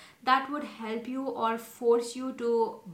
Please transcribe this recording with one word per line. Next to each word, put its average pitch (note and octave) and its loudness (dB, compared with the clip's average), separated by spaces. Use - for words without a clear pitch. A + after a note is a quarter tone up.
that C4 4
would D4 -4
help A3+ -6
you B3+ -4
or A3+ 0
force A#3 2
you B3+ -6
to A#3 0